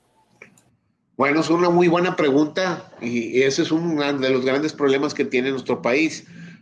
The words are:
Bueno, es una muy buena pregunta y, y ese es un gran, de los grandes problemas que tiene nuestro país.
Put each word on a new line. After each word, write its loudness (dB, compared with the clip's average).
Bueno, 0
es 0
una 2
muy 4
buena 2
pregunta 0
y, -4
y 4
ese 0
es -4
un 0
gran, -2
de 0
los 0
grandes 0
problemas 0
que -2
tiene -2
nuestro -4
país. 0